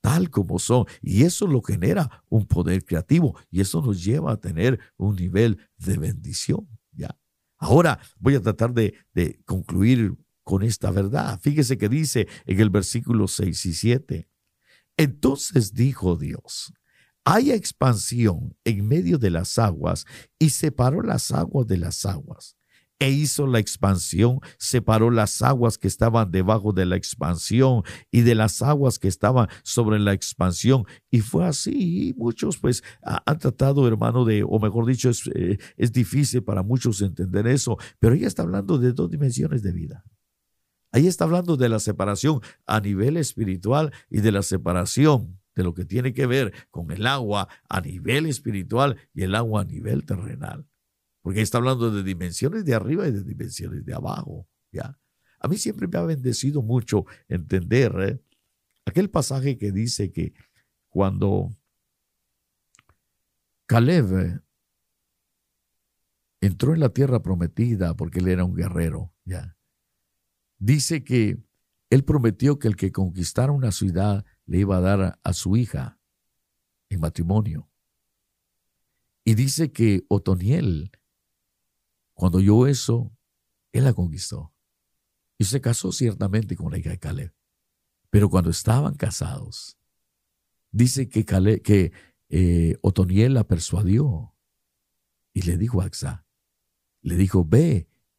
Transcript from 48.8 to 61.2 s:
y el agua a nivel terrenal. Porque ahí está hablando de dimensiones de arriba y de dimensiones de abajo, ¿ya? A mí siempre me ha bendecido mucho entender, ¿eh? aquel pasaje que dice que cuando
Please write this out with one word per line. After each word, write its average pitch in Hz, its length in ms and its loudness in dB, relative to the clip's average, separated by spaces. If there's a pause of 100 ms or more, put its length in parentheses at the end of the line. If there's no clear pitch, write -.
y - 100 -6
el 95 120 -2
agua 107 280 -2
a - 20 -4
nivel - 420 -6
terrenal. - 600 -10 (560)
Porque 92 140 -6
ahí 110 60 2
está 120 140 -2
hablando 120 340 0
de 101 100 -4
dimensiones 95 600 -4
de 139 100 0
arriba 147 320 -2
y 139 60 -2
de 98 100 -4
dimensiones - 600 -10
de - 100 -10
abajo, - 540 -10 (240)
¿ya? - 260 -12 (400)
A - 80 -8
mí 160 100 -2
siempre 208 300 -6
me 175 100 -4
ha 170 60 -2
bendecido 139 600 -2
mucho 113 420 0 (240)
entender, 92 720 0
¿eh? 101 200 -4 (640)
aquel 190 220 0
pasaje 135 480 -2
que 104 140 -4
dice 104 400 -2
que 80 240 -6 (540)
cuando 95 680 -2 (2000)